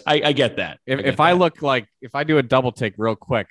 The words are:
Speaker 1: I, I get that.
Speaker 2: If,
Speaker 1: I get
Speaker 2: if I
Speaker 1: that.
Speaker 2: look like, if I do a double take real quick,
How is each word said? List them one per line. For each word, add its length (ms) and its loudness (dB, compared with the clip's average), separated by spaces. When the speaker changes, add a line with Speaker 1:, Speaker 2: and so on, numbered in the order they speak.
Speaker 1:
I, 200 2
I 80 2
get 240 0
that. 280 -8
Speaker 2:
If, 140 -4
Speaker 1:
I 20 -8
get 120 -2
Speaker 2:
if 80 -4
I 100 4
Speaker 1:
that. 80 2
Speaker 2:
look 220 0
like, 260 -2
if 120 -16
I 120 -4
do 140 2
a 40 4
double 300 2
take 240 -6
real 180 -2
quick, 360 -4